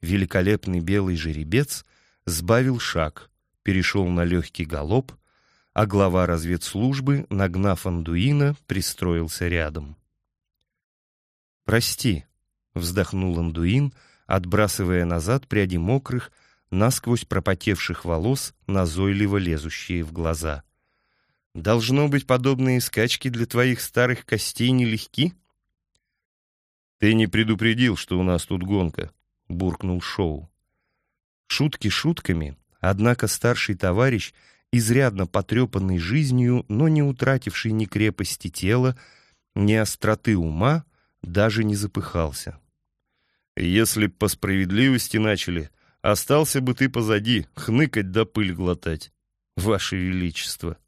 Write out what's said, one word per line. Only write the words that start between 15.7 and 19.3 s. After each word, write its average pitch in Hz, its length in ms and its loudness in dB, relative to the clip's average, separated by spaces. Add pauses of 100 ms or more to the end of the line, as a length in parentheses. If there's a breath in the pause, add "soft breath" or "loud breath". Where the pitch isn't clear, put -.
мокрых, 120 540 -2 (380 soft breath)
насквозь 117 560 0
пропотевших 95 800 -2
волос, 90 480 -2 (140)
назойливо 98 680 0